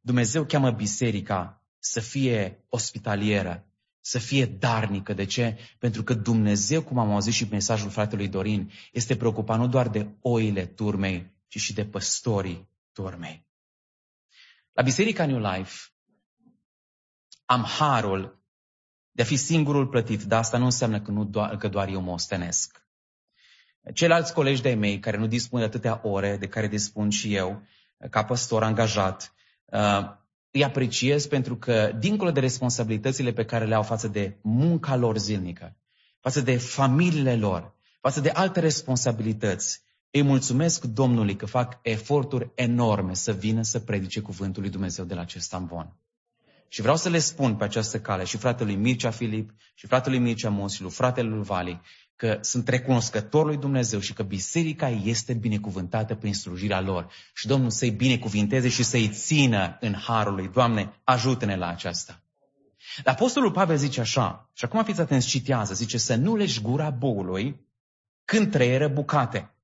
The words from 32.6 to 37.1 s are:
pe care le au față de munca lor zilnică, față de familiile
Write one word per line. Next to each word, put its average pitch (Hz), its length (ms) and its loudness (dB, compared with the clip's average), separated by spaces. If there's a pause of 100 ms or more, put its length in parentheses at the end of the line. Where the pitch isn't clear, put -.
pe 113 120 -2
care 113 200 -2
le 110 100 2
au 107 80 4
față 110 260 -2
de 101 340 -4
munca 139 540 2
lor 117 220 2
zilnică, 90 580 -6 (440)
față 131 200 -2
de 127 160 2
familiile 139 800 2